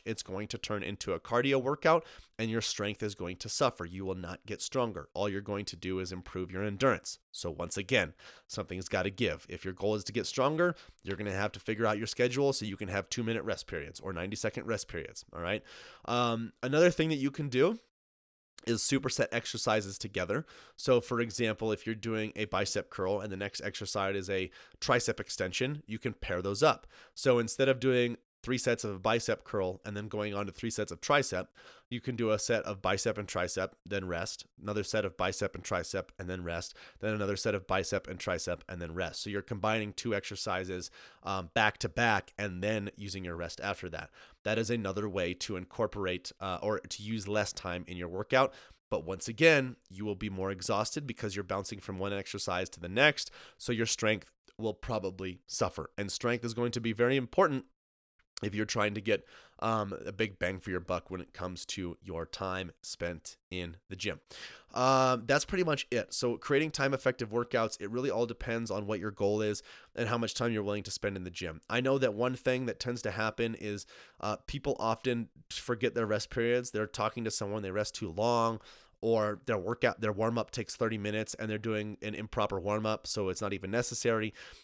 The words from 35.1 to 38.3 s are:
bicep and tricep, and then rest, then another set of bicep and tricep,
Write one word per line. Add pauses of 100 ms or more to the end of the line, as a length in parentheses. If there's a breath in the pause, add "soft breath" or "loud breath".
bicep
and
tricep, (100)
and
then
rest, (240 loud breath)
then
another
set
of
bicep
and
tricep,